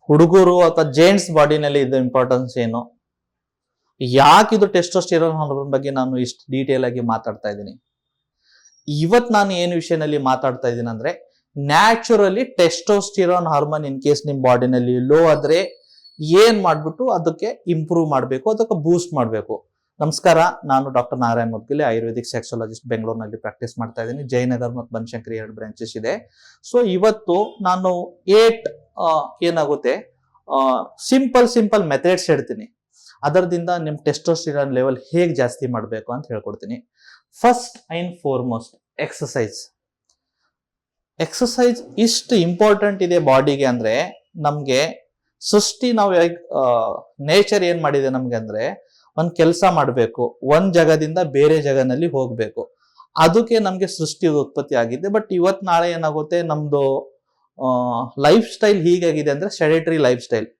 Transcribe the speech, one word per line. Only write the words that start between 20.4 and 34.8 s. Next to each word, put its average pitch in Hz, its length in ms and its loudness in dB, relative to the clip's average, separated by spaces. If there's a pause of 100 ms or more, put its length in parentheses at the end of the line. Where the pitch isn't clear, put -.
ನಾನು 135 260 0
ಡಾಕ್ಟರ್ 127 280 -2
ನಾರಾಯಣ್ 117 320 0
ಮುದ್ಗಿಲೆ, 139 340 -4
ಆಯುರ್ವೇದಿಕ್ 117 420 -4
ಸೆಕ್ಸಾಲಜಿಸ್ಟ್, 113 600 -10
ಬೆಂಗಳೂರಿನಲ್ಲಿ 113 500 -6
ಪ್ರಾಕ್ಟೀಸ್ 117 420 -12
ಮಾಡ್ತಾ 117 240 -6
ಇದ್ದೀನಿ. 127 200 -8
ಜಯನಗರ್ 123 520 -2
ಮತ್ತು 117 200 -12
ಬನಶಂಕರಿ 113 420 -10
ಎರಡು 110 160 -12
ಬ್ರಾಂಚಸ್ 110 440 -14
ಇದೆ. 131 340 -6 (420)
So 240 140 2
ಇವತ್ತು 196 760 0
ನಾನು 185 680 -4
ಏಟ್, 226 720 2
ಆ, 156 420 -2
ಏನಾಗುತ್ತೆ, 151 760 -2 (360)
ಆ, 131 280 0 (260)
ಸಿಂಪಲ್, 254 400 4
ಸಿಂಪಲ್ 214 360 0
ಮೆಥಡ್ಸ್ 170 420 0
ಹೇಳ್ತೀನಿ. 117 520 -4 (440)
ಅದರದಿಂದ 170 480 0
ನಿಮ್ 156 340 -4
ಟೆಸ್ಟೋಸ್ಟಿರಾನ್ 147 720 -2
ಲೆವೆಲ್ 127 240 0 (120)